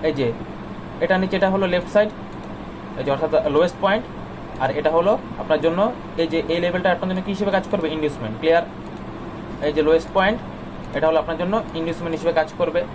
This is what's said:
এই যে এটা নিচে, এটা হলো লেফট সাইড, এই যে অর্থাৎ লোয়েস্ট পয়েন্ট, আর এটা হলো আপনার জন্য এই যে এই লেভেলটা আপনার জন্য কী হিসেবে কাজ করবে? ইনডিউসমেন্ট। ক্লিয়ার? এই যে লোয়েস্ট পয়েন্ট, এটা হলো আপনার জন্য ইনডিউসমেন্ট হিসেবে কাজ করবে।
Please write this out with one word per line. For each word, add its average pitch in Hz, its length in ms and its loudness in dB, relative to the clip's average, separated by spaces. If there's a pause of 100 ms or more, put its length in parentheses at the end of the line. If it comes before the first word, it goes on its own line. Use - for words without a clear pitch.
এই 156 100 2
যে 131 180 0 (680)
এটা 185 160 4
নিচে, 190 180 0
এটা 190 140 4
হলো 190 180 2
লেফট 175 260 0
সাইড, 208 160 6 (880)
এই 131 60 -4
যে 135 80 2
অর্থাৎ 151 360 2
লোয়েস্ট 156 340 4
পয়েন্ট, 196 240 2 (540)
আর 127 120 2
এটা 151 180 2
হলো 175 280 4 (220)
আপনার 151 220 2
জন্য 180 320 2 (240)
এই 165 100 2
যে 160 200 0
এই 165 120 0
লেভেলটা 180 320 2
আপনার 180 180 0
জন্য 185 160 -2
কী 202 60 -4
হিসেবে 196 200 0
কাজ 190 200 2
করবে? 160 180 0
ইনডিউসমেন্ট। 139 500 -2
ক্লিয়ার? 165 240 4 (1000)
এই 147 120 0
যে 156 80 2
লোয়েস্ট 160 320 4
পয়েন্ট, 196 260 4 (580)
এটা 156 100 4
হলো 160 120 6
আপনার 160 180 -2
জন্য 180 240 0 (140)
ইনডিউসমেন্ট 165 400 -4
হিসেবে 165 180 0
কাজ 160 140 2 (100)
করবে। 175 260 0 (120)